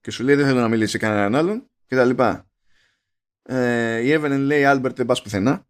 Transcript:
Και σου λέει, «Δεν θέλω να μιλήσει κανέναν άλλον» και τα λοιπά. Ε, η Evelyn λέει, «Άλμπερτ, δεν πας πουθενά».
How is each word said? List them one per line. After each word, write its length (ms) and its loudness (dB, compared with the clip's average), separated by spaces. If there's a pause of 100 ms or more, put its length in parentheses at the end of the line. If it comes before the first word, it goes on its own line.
Και 100 -12
σου 140 -8
λέει, 100 6
«Δεν 120 2
θέλω 140 2
να 80 2
μιλήσει 300 0
κανέναν 360 0
άλλον» 360 -2 (160)
και 100 -4
τα 80 4
λοιπά. 460 0 (920)
Ε, 580 -2
η 140 0
Evelyn 240 0
λέει, 260 0
«Άλμπερτ, 320 0
δεν 100 -2
πας 160 0
πουθενά». 480 -2